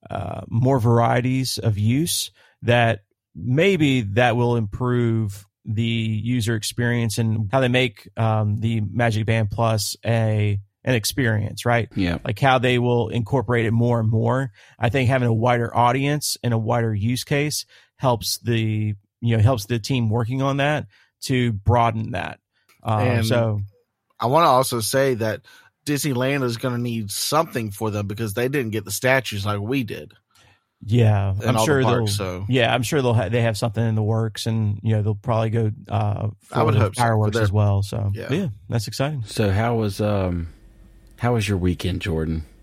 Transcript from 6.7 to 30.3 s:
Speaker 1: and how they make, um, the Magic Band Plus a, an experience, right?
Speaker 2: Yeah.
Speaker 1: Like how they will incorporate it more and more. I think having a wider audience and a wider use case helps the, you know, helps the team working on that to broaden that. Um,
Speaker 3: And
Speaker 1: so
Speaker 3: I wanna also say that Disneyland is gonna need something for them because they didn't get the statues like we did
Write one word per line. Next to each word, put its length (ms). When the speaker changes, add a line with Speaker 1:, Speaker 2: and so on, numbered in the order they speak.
Speaker 1:
and 320
how 80
they 80
make, 500
um, 420
the 220
Magic 460
Band 240
Plus 520
a, 560
an 120
experience, 720
right? 300
Speaker 2:
Yeah. 300
Speaker 1:
Like 140
how 180
they 220
will 300
incorporate 580
it 40
more 280
and 100
more. 420
I 100
think 200
having 180
a 60
wider 420
audience 680
and 140
a 20
wider 380
use 280
case 420
helps 420
the, 560
you 160
know, 60
helps 220
the 120
team 320
working 320
on 160
that 300
to 280
broaden 600
that. 280
Um, 260
Speaker 3:
And 200
Speaker 1:
so 340
Speaker 3:
I 80
wanna 200
also 320
say 360
that 260
Disneyland 540
is 140
gonna 200
need 340
something 600
for 200
them 160
because 280
they 120
didn't 240
get 140
the 60
statues 540
like 140
we 240
did 300